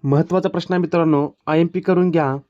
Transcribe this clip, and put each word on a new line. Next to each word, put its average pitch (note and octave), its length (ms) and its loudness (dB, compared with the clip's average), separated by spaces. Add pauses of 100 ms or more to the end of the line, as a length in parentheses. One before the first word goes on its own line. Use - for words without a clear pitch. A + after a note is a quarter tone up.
महत्त्वाचा D#3+ 440 0
प्रश्न F3 260 -4
आहे F3+ 60 0
मित्रांनो, D#3+ 500 0 (160)
आयएमपी E3+ 340 0
करून F3+ 300 0
घ्या. D3 260 0 (140)